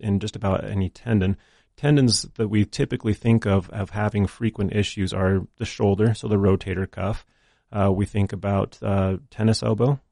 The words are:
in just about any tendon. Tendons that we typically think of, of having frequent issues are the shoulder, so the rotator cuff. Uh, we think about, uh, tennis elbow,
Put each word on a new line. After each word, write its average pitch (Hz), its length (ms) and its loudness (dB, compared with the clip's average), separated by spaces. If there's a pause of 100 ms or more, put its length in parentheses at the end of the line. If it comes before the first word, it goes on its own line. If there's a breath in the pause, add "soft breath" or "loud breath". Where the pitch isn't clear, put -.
in 101 180 0
just 107 160 -8
about 95 300 -2
any 95 240 -4
tendon. 98 480 0 (400 soft breath)
Tendons 143 460 2 (120)
that 110 140 -2
we 104 160 2
typically 123 500 -2
think 113 320 2
of, 98 240 0
of 101 200 -8
having 104 360 0
frequent 104 480 -4
issues 98 380 -2
are 95 340 0 (120)
the 113 60 -6
shoulder, 107 500 2
so - 120 -10
the 107 80 0
rotator 95 560 0
cuff. 98 340 -6 (460)
Uh, 98 220 2
we 98 140 0
think 101 260 -2
about, 98 500 -2
uh, 95 360 0 (120)
tennis 110 320 0
elbow, 117 380 0 (120)